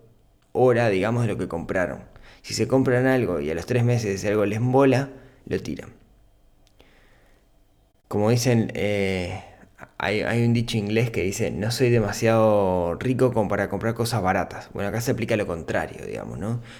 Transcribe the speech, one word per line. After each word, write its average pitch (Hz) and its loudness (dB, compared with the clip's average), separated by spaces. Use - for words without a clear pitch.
hora, 120 4
digamos, 107 0
de 113 0
lo 98 -2
que 92 -4
compraron. 85 -4
Si - -10
se 110 0
compran 127 2
algo 117 2
y 73 -4
a 80 -2
los 82 -6
tres 120 2
meses 110 2
ese 95 -4
algo 104 2
les 104 0
embola, 131 4
lo - -4
tiran. - -10
Como 104 2
dicen, 120 2
eh, 95 -2
hay, 101 -2
hay 117 0
un 117 4
dicho 117 -2
inglés 110 0
que 104 -4
dice, 98 -2
"No 101 -4
soy 120 2
demasiado 104 2
rico 123 0
como 104 0
para 101 0
comprar 101 -2
cosas 117 -2
baratas". 92 -2
Bueno, 101 -6
acá 110 -4
se 117 -2
aplica 117 0
lo 101 -2
contrario, 85 -6
digamos, 53 -8
¿no? 117 -4